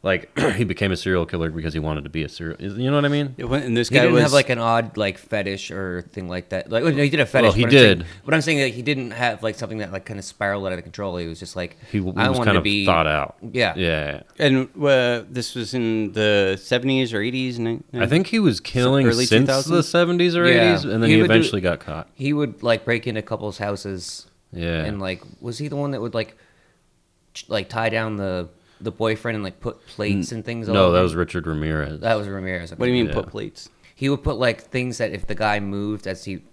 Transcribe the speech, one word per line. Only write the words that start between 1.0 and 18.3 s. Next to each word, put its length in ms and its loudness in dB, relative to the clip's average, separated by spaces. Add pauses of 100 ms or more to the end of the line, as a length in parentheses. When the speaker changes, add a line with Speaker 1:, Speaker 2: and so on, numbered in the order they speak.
Speaker 1:
killer 240 -4
because 240 -6
he 60 -2
wanted 240 -4
to 60 -12
be 140 -4
a 60 -6
serial, 300 -10
you 300 -6
know 80 0
what 80 2
I 40 0
mean? 280 -2
Speaker 2:
It 80 -10
went, 180 -2
and 140 0
this 100 0
Speaker 3:
He 80 -2
Speaker 2:
guy 60 6
Speaker 3:
didn't 140 4
Speaker 2:
was 80 6
Speaker 3:
have, 100 2
like, 160 4
an 100 0
odd, 380 0
like, 200 -2
fetish 540 -6
or 300 -6 (100)
thing 160 -10
like 220 -8
that. 200 -6
Like, 140 0
well, 100 2
no, 100 0
he 60 2
did 120 0
a 40 2
fetish, 240 4
Speaker 1:
Well, 40 4
he 100 2
Speaker 3:
but 40 4
I'm 120 4
saying, 200 8
Speaker 1:
did. 60 -6 (200)
Speaker 3:
but 80 0
I'm 80 2
saying 160 0
that 160 0
he 80 -10
didn't 300 -4
have, 320 -2
like, 120 -4
something 220 -8
that, 160 -8
like, 120 -8
kinda 160 -10
spiraled 440 -4
out 80 -4
of 100 -8
control. 320 -8
He 120 -6
was 120 -12
just 160 -16
like, 220 -8 (120)
Speaker 1:
He 100 -2
w-, 140 -2
he 80 -4
Speaker 3:
"I 60 2
Speaker 1:
was 120 2
Speaker 3:
wanna 100 4
Speaker 1:
kind 80 6
of 80 2
Speaker 3:
be" 200 0
Speaker 1:
thought 220 4
out. 300 -2 (160)
Speaker 3:
Yeah. 240 0
Speaker 1:
Yeah. 440 -2 (180)
Speaker 2:
And, 280 2 (160)
uh, 460 4
this 260 -8
was 180 -8
in 380 0
the 500 4
seventies 520 0
or 80 -2
eighties, 380 -4
ni-, 200 -2 (140)
Speaker 1:
I 140 2
think 200 2
he 120 0